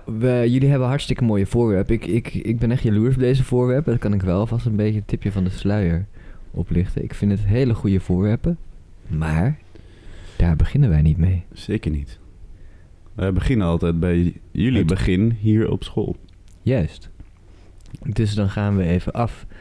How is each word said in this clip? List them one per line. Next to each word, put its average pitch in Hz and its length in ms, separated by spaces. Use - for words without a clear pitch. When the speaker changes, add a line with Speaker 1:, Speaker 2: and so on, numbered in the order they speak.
Speaker 1:
we, 123 300
jullie 135 200
hebben 131 200
hartstikke - 360
mooie 101 220
voorwerpen. 113 480
Ik, - 120
ik, 110 280
ik 117 240
ben 117 120
echt 127 120
jaloers 113 320
op 127 60
deze 127 240
voorwerpen. 123 480
Dat 117 80
kan 104 120
ik 101 100
wel 90 160
alvast 117 280
een 110 100
beetje 107 220
een 104 60
tipje - 280
van 95 120
de 90 60
sluier 98 560
oplichten. - 540
Ik - 100
vind 101 160
het 98 140
hele 117 300
goede 98 260
voorwerpen. 104 580
Maar 90 520
daar 85 200
beginnen 135 340
wij 76 120
niet 78 140
mee. 87 360
Speaker 2:
Zeker - 380
niet. 71 280
Wij 95 180
beginnen 95 340
altijd 85 340
bij 87 340
jullie 120 280
Speaker 1:
Het 90 80
Speaker 2:
begin 98 540
hier 107 300
op - 140
school. - 320
Speaker 1:
Juist. 110 480
Dus 104 220
dan 104 160
gaan 101 260
we 92 80
even 87 280
af - 340